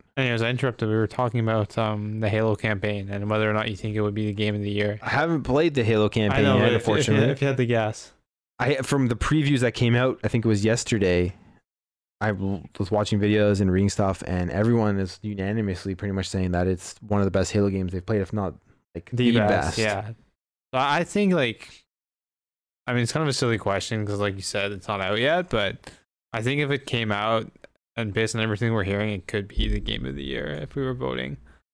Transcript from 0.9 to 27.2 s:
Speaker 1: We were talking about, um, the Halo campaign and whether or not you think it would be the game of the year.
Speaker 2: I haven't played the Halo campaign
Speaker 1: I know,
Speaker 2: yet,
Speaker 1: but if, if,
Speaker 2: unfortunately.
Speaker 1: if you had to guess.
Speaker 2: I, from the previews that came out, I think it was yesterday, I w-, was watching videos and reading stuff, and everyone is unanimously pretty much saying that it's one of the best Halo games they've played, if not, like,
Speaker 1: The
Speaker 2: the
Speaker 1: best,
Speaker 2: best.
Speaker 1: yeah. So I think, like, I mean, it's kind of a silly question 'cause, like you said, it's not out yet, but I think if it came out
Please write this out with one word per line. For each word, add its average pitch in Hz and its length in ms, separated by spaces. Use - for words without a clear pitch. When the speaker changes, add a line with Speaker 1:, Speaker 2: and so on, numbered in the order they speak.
Speaker 1:
We 107 60
were 110 100
talking 120 340
about, 110 380
um, 107 420
the 110 80
Halo 110 280
campaign 104 520
and 101 220
whether 107 180
or 107 60
not 110 160
you 101 60
think 107 200
it 107 60
would 104 120
be 107 120
the 104 80
game 104 200
of 104 60
the 101 100
year. 104 300
Speaker 2:
I - 80
haven't 156 360
played 151 280
the 135 100
Halo 107 280
campaign 107 300
Speaker 1:
I - 20
know, 98 160
Speaker 2:
yet, 104 60
Speaker 1:
but 120 80
if, 113 100
if, - 60
Speaker 2:
unfortunately. 113 420
Speaker 1:
if 139 100
you 139 80
had 135 80
to 127 80
guess. 113 480
Speaker 2:
I, 127 240
from 139 240
the 117 100
previews 147 440
that 120 120
came 117 240
out, 127 260
I 104 60
think 113 160
it 117 40
was 104 140
yesterday, 95 720
I 107 120
w-, 98 300
was 92 120
watching 104 280
videos 104 440
and 95 100
reading 95 160
stuff, 95 380
and 90 240
everyone 107 480
is 95 240
unanimously 98 720
pretty 101 180
much 95 160
saying 92 220
that 90 160
it's 92 340
one 104 220
of - 20
the 98 60
best 95 220
Halo 101 180
games 92 220
they've 92 120
played, 107 160
if 95 140
not, 98 180
like, 85 160
Speaker 1:
The 123 200
Speaker 2:
the 117 80
Speaker 1:
best, 104 100
Speaker 2:
best. 87 100
Speaker 1:
yeah. 107 300
So 127 60
I 143 240
think, 202 280
like, 131 520
I 123 60
mean, 123 120
it's 117 80
kind 156 100
of 156 60
a 139 40
silly 120 240
question 104 480
'cause, 101 140
like 101 160
you 98 80
said, 101 300
it's 95 160
not 104 120
out 95 180
yet, 165 300
but 107 420
I 113 80
think 135 180
if 143 100
it 139 160
came 117 260
out 110 380